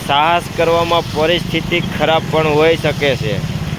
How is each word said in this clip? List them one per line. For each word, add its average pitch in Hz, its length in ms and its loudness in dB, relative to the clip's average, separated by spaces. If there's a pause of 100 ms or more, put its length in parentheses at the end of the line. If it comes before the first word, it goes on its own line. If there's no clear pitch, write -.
સાહસ 160 500 2
કરવામાં 170 580 0
પરિસ્થિતિ 165 760 -2
ખરાબ 160 420 0
પણ 156 220 2
હોઈ 160 240 4
શકે 147 400 0
છે. 107 180 -2 (440)